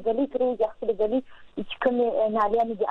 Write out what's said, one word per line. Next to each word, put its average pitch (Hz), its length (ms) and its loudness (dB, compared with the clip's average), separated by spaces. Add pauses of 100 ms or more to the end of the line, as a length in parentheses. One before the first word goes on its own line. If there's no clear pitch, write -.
ګلۍ 226 280 0
ترې 254 140 0
وځي، 220 280 0
خپلې 226 260 -2
ګلۍ 226 200 2 (480)
چې - 140 -10
کومې، 240 240 2 (140)
آه، 220 160 2
نالیانې 226 420 2
دي، 226 120 0